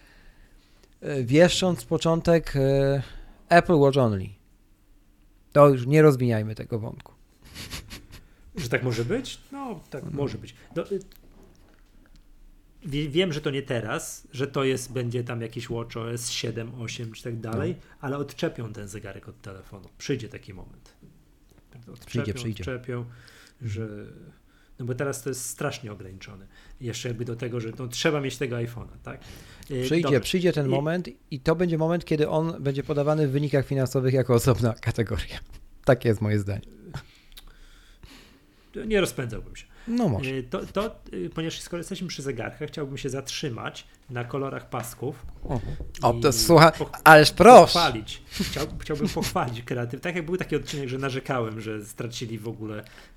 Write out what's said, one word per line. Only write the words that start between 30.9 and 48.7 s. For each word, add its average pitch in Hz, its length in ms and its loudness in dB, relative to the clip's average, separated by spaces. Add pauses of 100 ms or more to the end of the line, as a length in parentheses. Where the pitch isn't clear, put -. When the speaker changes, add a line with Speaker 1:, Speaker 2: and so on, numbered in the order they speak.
Speaker 1:
i 135 100 -10
to 165 160 2
będzie 170 220 0
moment, 165 260 0
kiedy 151 240 0
on 160 340 -2
będzie 135 200 -2
podawany 147 460 0
w - 20 0
wynikach 143 360 0
finansowych 131 480 0
jako 131 200 4
osobna 117 380 4
kategoria. - 680 -4 (460)
Takie 123 240 4
jest 104 120 0
moje 107 180 0
zdanie. 101 240 -6 (2250)
Speaker 2:
Nie 214 140 2
rozpędzałbym 123 560 -4
się. - 100 -20 (220)
Speaker 1:
No 233 200 0
może. 131 220 -2
Speaker 2:
Y, 135 120 -4
to, 165 240 -8
to, 214 300 -6 (160)
y, 180 220 -8
ponieważ 160 260 -6
skoro - 200 -10
jesteśmy 170 280 -10
przy 147 140 -10
zegarkach, 127 460 -8
chciałbym 139 300 -10
się 139 100 -6
zatrzymać 127 800 -8 (240)
na 123 140 -6
kolorach 135 460 -8
pasków 123 560 -8 (180)
Speaker 1:
O, 120 160 -4 (420)
o, 120 100 4
to 120 160 2
Speaker 2:
i 135 40 4
Speaker 1:
słucha-, 160 400 8
Speaker 2:
poch-, - 320 -8
Speaker 1:
ależ 151 280 12
proszę. 226 280 12 (120)
Speaker 2:
pochwalić. 135 580 0
Chciał-, 151 360 -4 (120)